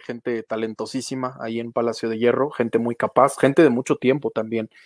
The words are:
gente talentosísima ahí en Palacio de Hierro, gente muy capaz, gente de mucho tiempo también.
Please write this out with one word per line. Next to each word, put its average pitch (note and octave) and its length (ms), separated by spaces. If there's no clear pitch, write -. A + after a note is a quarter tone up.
gente A#2+ 380
talentosísima B2+ 960
ahí A2+ 200
en A#2 120
Palacio A#2 380
de A2+ 100
Hierro, A#2+ 320
gente A#2 260
muy A#2 180
capaz, B2+ 440
gente C#3 240
de D3+ 60
mucho B2+ 260
tiempo B2+ 340
también. A2 400